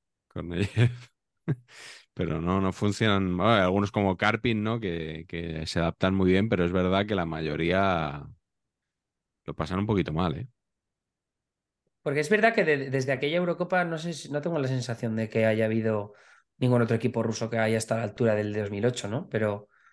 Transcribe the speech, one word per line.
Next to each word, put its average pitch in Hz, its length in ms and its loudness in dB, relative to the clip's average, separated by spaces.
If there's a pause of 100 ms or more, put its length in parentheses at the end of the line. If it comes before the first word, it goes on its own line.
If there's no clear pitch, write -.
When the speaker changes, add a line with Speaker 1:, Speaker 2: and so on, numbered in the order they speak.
(280)
Speaker 1:
Korneyev. 95 640 0 (560)
<laughs> 151 180 -6 (500)
Pero 80 260 -4
no, 90 200 0
no 95 120 0
funcionan. 98 640 0
Bueno, 98 160 2
hay 101 100 6
algunos 98 280 2
como 95 260 2
Karpin, 110 460 0
¿no? 110 160 -2
Que, 82 480 -6
que 82 400 -8
se - 140 -2
adaptan 90 340 2
muy 92 160 4
bien, 98 180 4
pero 90 160 2
es 87 80 0
verdad 92 340 2
que 107 100 -2
la 87 100 -2
mayoría 80 1000 -2 (1200)
lo 76 80 -10
pasan 80 260 -4
un 104 60 0
poquito 98 260 0
mal, 80 240 0
¿eh? 123 120 -10 (1500)
Speaker 2:
Porque 147 180 0
es 151 100 -4
verdad 214 240 4
que 208 100 4
de-, 143 260 2
desde 131 220 0
aquella 143 240 0
Eurocopa 175 480 0
no 165 140 -4
sé 170 140 -6
si, - 180 -12
no 147 100 -2
tengo 165 180 -2
la 131 100 0
sensación 117 480 -2
de 110 120 -2
que 110 180 2
haya 110 200 2
habido 110 480 0 (440)
ningún 123 240 4
otro 113 140 2
equipo 117 260 -2
ruso 110 280 -4
que 113 80 -2
haya 110 200 2
estado 113 220 -2
a 107 40 -2
la 101 60 -6
altura 110 240 2
del 104 180 0
de 107 80 -2
dos 101 100 -4
mil 101 160 -2
ocho, 123 220 -2
¿no? 123 200 -6
Pero 104 400 -2 (240)